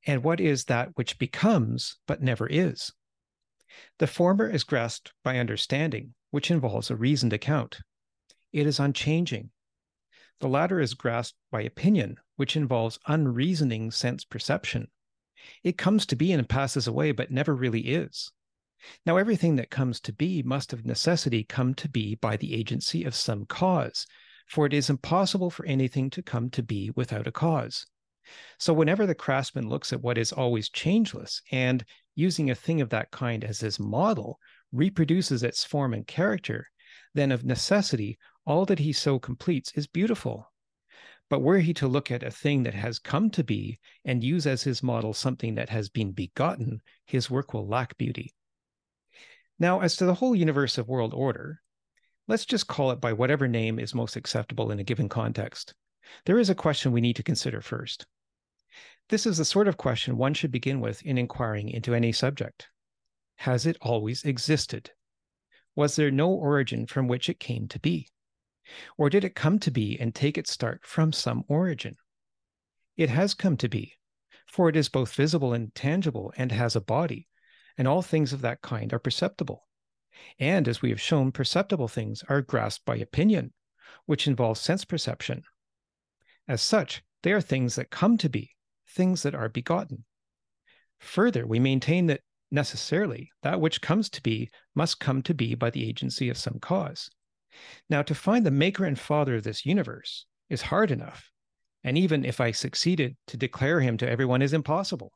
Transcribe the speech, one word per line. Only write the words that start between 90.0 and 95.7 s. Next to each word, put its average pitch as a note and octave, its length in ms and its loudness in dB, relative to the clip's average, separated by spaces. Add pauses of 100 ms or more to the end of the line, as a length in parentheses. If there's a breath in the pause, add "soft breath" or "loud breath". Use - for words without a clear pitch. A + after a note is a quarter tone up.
Further, F3+ 460 0
we A2+ 120 2
maintain C3+ 480 4
that D3 140 0 (300)
necessarily C#3+ 800 -2 (120)
that E3 180 0
which D#3+ 220 0
comes G3+ 280 2
to - 120 -12
be A#2 280 -2 (240 soft breath)
must D#3+ 260 0
come C3+ 220 0
to E3+ 120 0
be A#2+ 200 0
by A#2+ 160 0